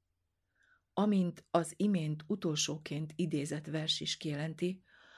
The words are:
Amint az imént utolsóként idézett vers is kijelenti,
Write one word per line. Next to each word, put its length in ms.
Amint 580
az 260
imént 500
utolsóként 920
idézett 500
vers 340
is 160
kijelenti, 680